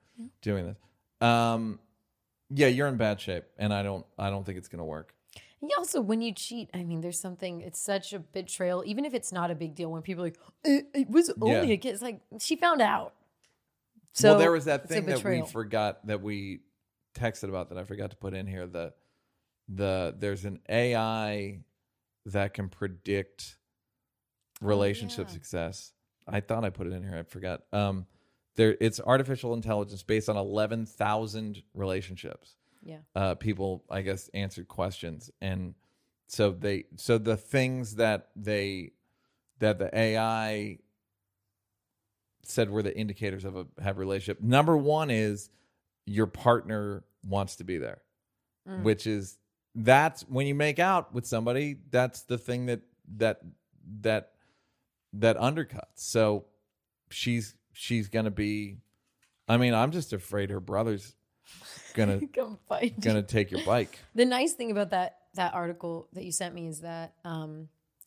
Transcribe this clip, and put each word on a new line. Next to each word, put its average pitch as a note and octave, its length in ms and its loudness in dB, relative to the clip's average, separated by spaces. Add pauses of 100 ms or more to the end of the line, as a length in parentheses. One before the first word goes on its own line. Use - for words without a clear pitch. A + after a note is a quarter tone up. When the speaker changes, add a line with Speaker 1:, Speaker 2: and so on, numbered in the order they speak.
(180)
Speaker 1:
Yeah. A#3 80 -14 (160)
Speaker 2:
doing F#2+ 240 -2
this. F#2+ 100 -10 (500)
Um, A#2 520 2 (720)
yeah, C#3 180 6
you're C3+ 200 4
in C3 80 -2
bad G#2+ 240 2
shape, F2 240 -6 (140)
and G#2 140 0
I G2+ 100 0
don't, G2 220 -4 (140)
I G2 120 -2
don't G2 140 -4
think F#2 140 -8
it's F2+ 100 -14
gonna E2+ 160 -10
work. D#2 300 -10 (480)
Speaker 1:
Yeah, D#4 140 0
also, F4 240 -2
when A3 220 0
you A3+ 100 -4
cheat, A#3 400 -10
I F3+ 120 -6
mean, E3 180 -4
there's F3 180 -6
something, F3+ 400 -8
it's - 180 -12
such G3 360 -4
a G3 40 -8
betrayal, F3+ 680 -4
even G#3+ 180 -2
if C#4+ 80 -4
it's A#3 180 -4
not F3 200 -2
a E3+ 40 -4
big D#3 200 -6
deal, E3 160 -6
when D#3+ 100 -8
people F3 240 -6
are E3 40 -2
like, E3 100 -10 (260)
"It, C#4+ 300 4
it C4+ 160 0
was E4+ 200 6 (100)
only A3 280 4
Speaker 2:
Yeah. G#3+ 60 4
Speaker 1:
a - 20 4
kiss." G#3 240 -4
Like, A#3 200 -8 (200)
she D#4+ 160 -2
found E4 240 4
out. - 320 2
Speaker 2:
Well, - 920 -20 (120)
Speaker 1:
So, G#3 240 10
Speaker 2:
there E3+ 120 10
was D#3+ 140 4
that C#3+ 200 2
Speaker 1:
it's - 60 -8
a D#3+ 40 -2
Speaker 2:
thing D#3+ 120 2
that C#3+ 120 2
we - 40 -2
Speaker 1:
betrayal. - 240 0
Speaker 2:
forgot G#2+ 600 -2
that G#2 160 -2
we G2 380 -6 (540)
texted A2 360 -4
about F2+ 180 -4
that F2+ 100 -12
I F#2 60 -8
forgot G2+ 260 -8
to - 60 -18
put G2 160 -6
in F#2+ 140 -6
here, F#2 200 -6
the E2+ 280 -8 (760)
the, F#2+ 480 0
there's G2 260 -4
an G2 240 -8
A A#2+ 280 2
I G#2 640 -2 (680)
that G2 280 0
can G2 140 -4
predict G2 880 -4 (1040)
Speaker 1:
Oh, G2+ 40 -2
Speaker 2:
relationship G2+ 600 0
Speaker 1:
yeah. F#2 40 -16
Speaker 2:
success. F2 600 -8 (360)
I G2+ 120 -2
thought A2+ 260 -2
I F#2 40 -2
put F2+ 160 -8
it F2+ 60 -4
in F#2 100 -8
here. F#2 160 -8
I E2+ 40 -6
forgot. F2+ 400 -8 (100)
Um, G2 320 0 (520)
there, A2 220 6
it's A2 220 2
artificial B2+ 540 2
intelligence G#2 480 -2
based A2 260 2
on G#2+ 80 2
eleven G#2+ 480 0
thousand G#2+ 800 -4 (100)
relationships. F#2+ 840 -6 (260)
Speaker 1:
Yeah. D#3 160 -18 (180)
Speaker 2:
Uh, F#2+ 200 2
people, F#2+ 520 -2
I F#2+ 140 -4
guess, F#2+ 320 -6
answered F#2+ 340 -6
questions, F2 640 -6 (100)
and F#2 340 -6 (540)
so G#2 220 2
they, G2 340 -4 (120)
so A#2+ 200 2
the A2 220 0
things B2+ 580 -2
that G#2+ 400 2
they, G2+ 560 -4 (680)
that G#2+ 180 4
the F#2+ 100 -2 (100)
A A2 200 2
I A2 600 -2 (1600)
said A2 280 0
were G#2 120 0
the G2+ 140 -4
indicators G2+ 480 -4
of F#2+ 120 -8
a F2+ 100 -8 (160)
happy G2 160 -2
relationship. F#2+ 440 -4
Number D3 340 6
one D3+ 340 2
is G#2+ 400 0 (560)
your G#2 200 2
partner G#2 760 0 (220)
wants G2 300 -2
to - 80 -14
be F2+ 140 -4
there, A1+ 240 -8 (640)
Speaker 1:
Mm. F#3 140 -8
Speaker 2:
which G#2+ 240 2
is, G#2 320 -4 (360)
that's C3 540 6
when C3 180 0
you C#3+ 80 0
make D3 240 2
out F3 360 2
with A#2+ 120 -4
somebody, C3 500 0 (140)
that's B2 320 2
the B2 160 -4
thing B2 280 -4
that, A#2+ 140 -2 (360)
that, A2 240 2 (600)
that, A2 300 0 (840)
that A2 240 4
undercuts. C3+ 580 -4
So G#2+ 480 2 (640)
she's, A#2+ 440 -4 (180)
she's A2 360 -2
gonna A2 220 0
be, G#2 480 -4 (720)
I A2+ 80 6
mean, B2 180 6
I'm A#2+ 180 4
just E3+ 200 -4
afraid G2+ 380 -2
her G2 100 -4
brother's G2+ 540 -2 (800)
gonna G2+ 320 4
Speaker 1:
<laughs> - 80 -12
Come A3 240 -4 (100)
find - 320 0
Speaker 2:
gonna G#2+ 200 4
Speaker 1:
you. G2 60 0
Speaker 2:
take G#2 240 2
your - 140 -4
bike. A2 340 2 (160)
Speaker 1:
The A#3+ 120 6
nice B3+ 280 2
thing A#3 160 -4
about G3+ 200 -2
that, F3+ 260 0 (180)
that F3+ 200 0
article E3+ 580 -6
that F#3 120 -12
you F3 80 -10
sent F3 220 -4
me E3+ 140 -10
is D#3 120 -10
that, E3 340 -12 (100)
um, D#3 440 -8 (380)